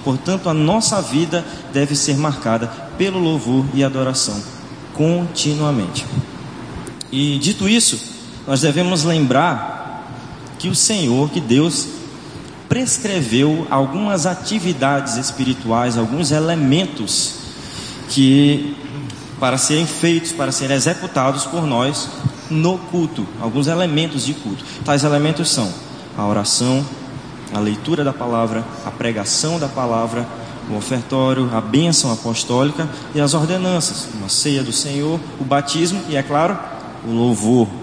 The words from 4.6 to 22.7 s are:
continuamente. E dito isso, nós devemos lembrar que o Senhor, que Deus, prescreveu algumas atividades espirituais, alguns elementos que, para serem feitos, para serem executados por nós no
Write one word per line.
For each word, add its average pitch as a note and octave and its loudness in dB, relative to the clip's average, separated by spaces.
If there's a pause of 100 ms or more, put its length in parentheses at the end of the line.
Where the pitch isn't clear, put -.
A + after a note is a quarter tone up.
continuamente. D3 0 (1040)
E C#3 0
dito F#3+ 0
isso, A3+ 4 (480)
nós C3+ 2
devemos D#3 2
lembrar D3+ 2 (540)
que D#3+ -4
o F#3 0
Senhor, D3 2
que D#3 -2
Deus, D3 4 (800)
prescreveu D#3+ 2
algumas D#3+ 0
atividades C#3+ 0
espirituais, A#2+ 0
alguns C3 0
elementos D#3 2 (720)
que, C#3+ 6 (640)
para C3 2
serem D3+ 2
feitos, E3 0
para C3+ -2
serem C3+ 0
executados C#3 0
por E3 -2
nós C3+ 0 (400)
no D#3+ 2